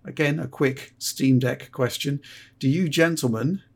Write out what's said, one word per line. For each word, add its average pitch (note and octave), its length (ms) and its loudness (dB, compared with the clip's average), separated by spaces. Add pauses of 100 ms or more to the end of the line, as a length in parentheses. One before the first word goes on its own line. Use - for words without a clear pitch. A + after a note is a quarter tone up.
Again, D3 340 0
a D#3+ 80 -6
quick C3 520 -2
Steam C3 400 2
Deck B2+ 340 -2
question. C#3 480 -2 (380)
Do C3 100 0
you E3 200 2
gentlemen D#3 760 0 (140)